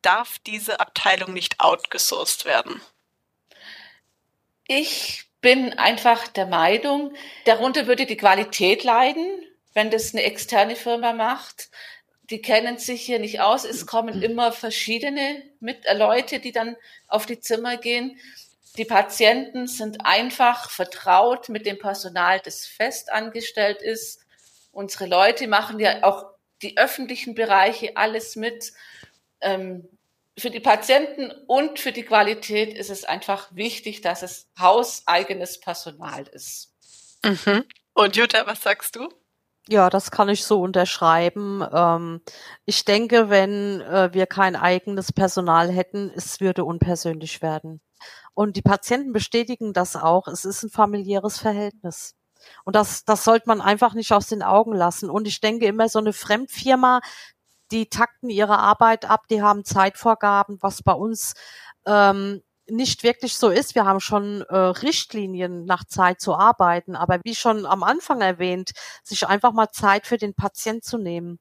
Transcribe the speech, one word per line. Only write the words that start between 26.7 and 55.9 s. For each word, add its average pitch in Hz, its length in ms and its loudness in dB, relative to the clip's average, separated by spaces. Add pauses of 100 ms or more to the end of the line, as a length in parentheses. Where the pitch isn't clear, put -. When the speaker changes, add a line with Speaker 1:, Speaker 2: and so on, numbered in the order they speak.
Speaker 2:
öffentlichen 240 580 -2
Bereiche 214 600 2
alles 220 400 -4
mit. 233 360 -10 (680)
Ähm, 185 480 -6 (500)
für 240 120 -6
die 233 100 -12
Patienten 262 720 2 (140)
und 294 320 0
für 254 140 -6
die 233 100 -10
Qualität 214 720 0
ist 196 160 -10
es 196 140 -12
einfach 196 500 -6
wichtig, 214 480 -10
dass 175 200 -4
es - 260 -16 (100)
hauseigenes 185 1000 0
Personal 165 680 -14
ist. - 440 -18 (520)
Speaker 1:
Mhm. 202 400 2 (300)
Und 202 220 4
Jutta, 226 300 2
was 214 160 -8
sagst - 340 -2
du? 254 120 -10 (600)
Speaker 3:
Ja, 196 220 6
das 196 200 -2
kann 202 180 2
ich 202 160 0
so 208 160 2
unterschreiben. 185 1120 0
Ähm, 170 480 0 (460)
ich - 180 -2
denke, 220 460 4
wenn, 202 500 2
äh, 180 320 2
wir 185 140 2
kein 190 280 -2
eigenes 185 580 -2
Personal 175 600 2
hätten, 190 420 -4
es - 260 -12
würde 185 240 -2
unpersönlich 165 800 -4
werden. 160 380 -8 (540)
Und 208 220 0
die 202 60 -6
Patienten 240 500 2
bestätigen 226 600 -2
das 180 240 -2
auch. 170 320 2
Es 156 160 -10
ist 196 180 -8
ein 220 80 -10
familiäres 202 680 0
Verhältnis. 208 760 -6 (500)
Und 196 120 0
das, - 280 2
das 214 200 2
sollte 226 240 4
man 220 140 2
einfach 208 320 4
nicht 226 180 0
aus 208 160 4
den 208 140 -4
Augen 214 320 4
lassen. 175 360 0
Und 208 160 -2
ich - 140 -6
denke 226 260 0
immer, 220 220 2
so 220 100 0